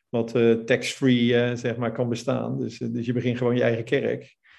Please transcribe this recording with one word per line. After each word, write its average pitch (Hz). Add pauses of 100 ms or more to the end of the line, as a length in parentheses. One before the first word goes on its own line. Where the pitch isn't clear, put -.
wat, 113
eh, 117
tax-free, 120
eh, 120
zeg 117
maar, 120
kan 120
bestaan. 120
Dus, 113
eh, 117
dus 117
je 123
begint 123
gewoon 123
je 123
eigen 117
kerk. 117 (220)